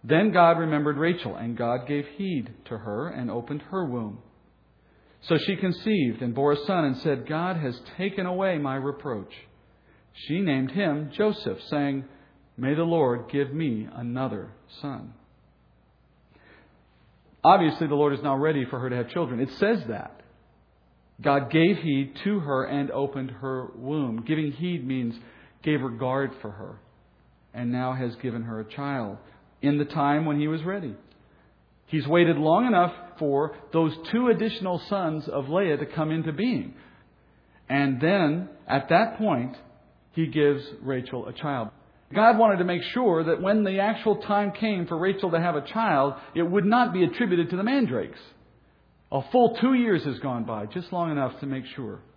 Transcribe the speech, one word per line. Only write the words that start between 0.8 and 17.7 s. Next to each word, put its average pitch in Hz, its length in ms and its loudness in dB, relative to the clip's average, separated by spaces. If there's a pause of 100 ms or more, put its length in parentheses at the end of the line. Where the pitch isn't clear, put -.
Rachel, 160 380 -2
and 117 200 -6
God 120 320 -2
gave 143 200 -2
heed 175 440 -6 (140)
to 113 120 -10
her 110 300 -6
and 123 240 -6
opened 120 300 -6 (100)
her 190 140 -2
womb. 113 340 -6 (1000)
So 160 160 0
she 190 180 0
conceived 170 680 0
and 120 140 -4
bore 143 160 4
a 143 140 0
son 180 180 2
and 131 140 0
said, 131 280 -2
"God 170 300 -4
has 135 240 -4 (160)
taken 196 300 -4
away 185 320 0
my 139 180 -2
reproach." 135 580 -6 (760)
She 170 300 -4
named 135 300 0
him 151 420 -2
Joseph, 202 500 -2
saying, 143 420 -2 (520)
"May 131 180 0
the 165 80 0
Lord 135 460 2
give 139 240 -2
me 131 380 -2
another 120 600 -6 (280)
son." 120 340 -10 (2250)
Obviously, 165 440 6